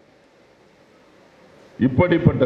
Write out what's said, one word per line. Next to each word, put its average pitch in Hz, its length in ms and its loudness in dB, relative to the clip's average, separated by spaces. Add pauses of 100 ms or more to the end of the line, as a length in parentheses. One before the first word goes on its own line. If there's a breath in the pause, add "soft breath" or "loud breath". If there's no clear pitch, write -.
(1800)
இப்படிப்பட்ட 165 680 0